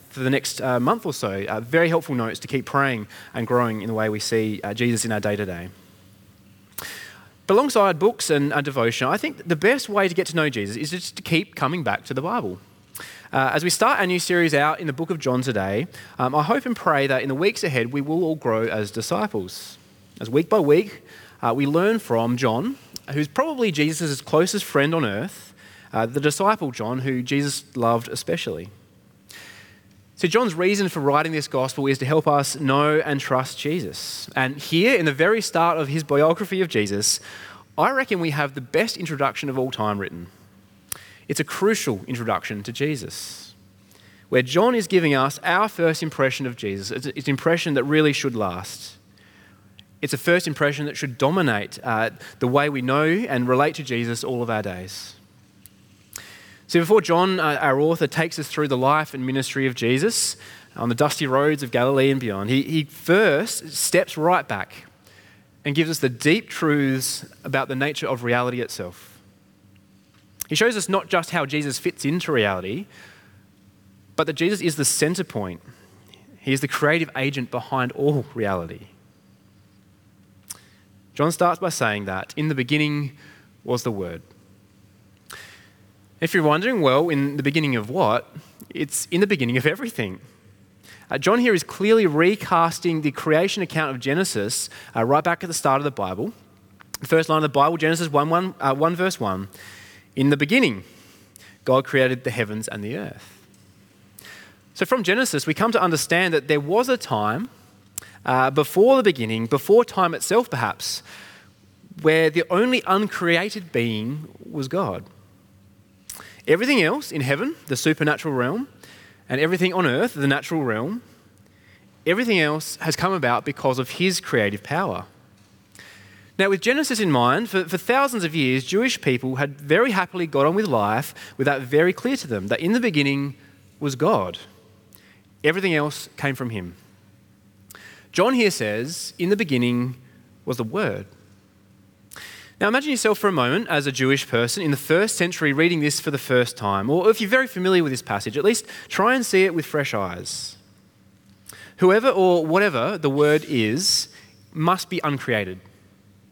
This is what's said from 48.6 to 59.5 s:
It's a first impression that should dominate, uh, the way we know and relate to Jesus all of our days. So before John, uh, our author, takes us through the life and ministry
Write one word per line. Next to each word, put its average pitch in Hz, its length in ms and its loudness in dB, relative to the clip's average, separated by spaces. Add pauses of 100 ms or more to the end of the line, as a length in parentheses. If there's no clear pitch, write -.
It's 147 100 -4
a 139 60 -2
first 175 280 2
impression 147 400 -2
that 147 100 -10
should 131 200 -6
dominate, 135 680 0
uh, 113 260 0 (300)
the 127 80 0
way 143 200 4
we 139 140 -4
know 139 240 2
and 160 400 0
relate 139 300 2
to 160 60 -8
Jesus 117 420 -4
all 127 180 -4
of 117 80 -4
our 107 120 -2
days. 95 500 -12 (1600)
So 170 120 4
before 196 200 4
John, 180 380 2
uh, 147 220 0
our 139 200 2
author, 160 280 2
takes 165 320 -2
us 143 80 -8
through 151 180 -2
the 135 100 0
life 147 380 2
and 127 100 -8
ministry 135 440 -2